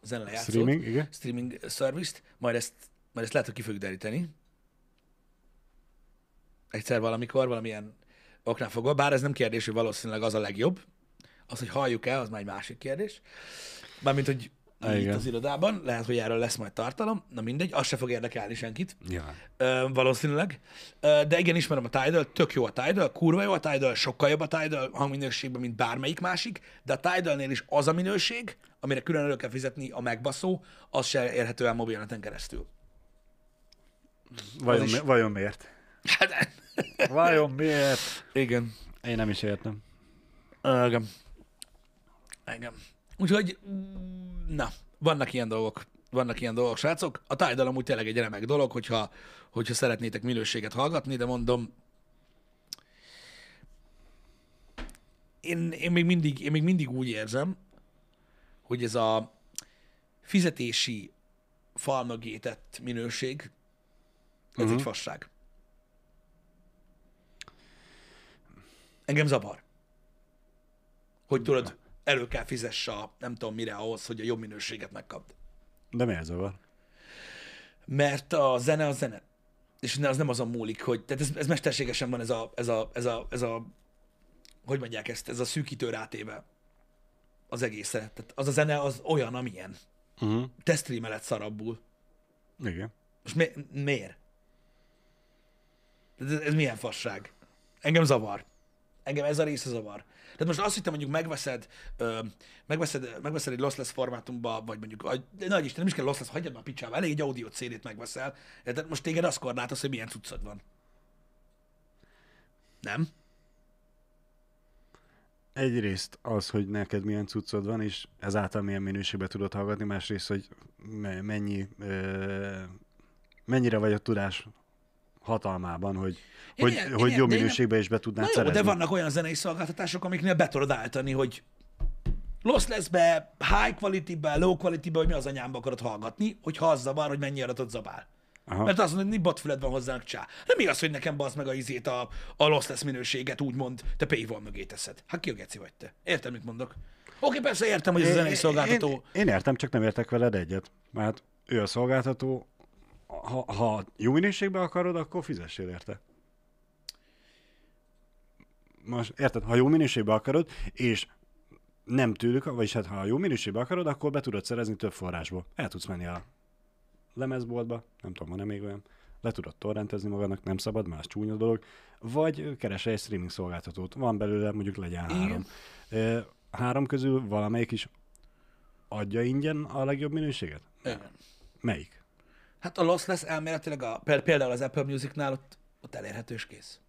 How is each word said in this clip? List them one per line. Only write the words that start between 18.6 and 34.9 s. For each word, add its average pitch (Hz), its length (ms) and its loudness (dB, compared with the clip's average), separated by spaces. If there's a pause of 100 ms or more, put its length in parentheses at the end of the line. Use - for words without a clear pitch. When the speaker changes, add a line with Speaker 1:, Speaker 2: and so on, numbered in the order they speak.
Speaker 2:
Nyilván. 80 280 -6 (220)
Speaker 1:
Ö, 127 360 4
valószínűleg. 143 680 4 (400)
Ö, 147 280 8
de 165 120 6
igen, 170 160 6
ismerem 151 300 2
a 131 40 -4
Tidal, 147 420 2
tök - 220 2
jó 123 120 2
a 104 60 -2
Tidal, 175 400 2
kurva 165 300 4
jó 202 100 2
a 180 80 2
Tidal, 139 360 2
sokkal 139 340 2
jobb 151 100 4
a 156 80 0
Tidal 151 460 -2
hangminőségben, 135 680 -2
mint 120 140 -4
bármelyik 127 440 0
másik, 180 400 -2 (240)
de 135 100 0
a 131 60 -2
Tidalnél 170 500 0
is 135 180 -2
az 147 200 4
a 165 60 4
minőség, 202 640 0 (220)
amire 135 220 0
külön 156 220 2
elő 143 120 2
kell 120 140 -6
fizetni, 131 420 -6
a - 80 -8
megbaszó, 127 640 -2 (260)
az 131 160 0
se 123 280 0
érhető 120 340 2
el 113 60 4
mobilneten 110 480 -4
keresztül. - 440 -10 (2000)
Speaker 2:
Vajon 120 180 6
Speaker 1:
Az 110 100 2